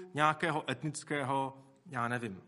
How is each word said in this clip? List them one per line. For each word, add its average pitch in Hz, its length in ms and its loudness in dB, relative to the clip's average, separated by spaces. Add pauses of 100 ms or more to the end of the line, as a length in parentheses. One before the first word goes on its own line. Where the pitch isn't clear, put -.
(140)
nějakého 151 580 4
etnického, 135 840 -2 (280)
já 120 220 0
nevím, 117 400 -4